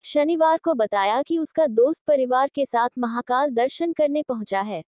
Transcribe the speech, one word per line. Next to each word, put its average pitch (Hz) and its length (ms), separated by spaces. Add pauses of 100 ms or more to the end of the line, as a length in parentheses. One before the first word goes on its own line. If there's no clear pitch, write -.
शनिवार 320 540
को 330 160
बताया 214 480
कि 330 160
उसका 320 280
दोस्त 240 400
परिवार 262 480
के 277 120
साथ 240 220 (100)
महाकाल 247 520
दर्शन 269 420
करने 302 300
पहुंचा 214 380
है। 202 220 (120)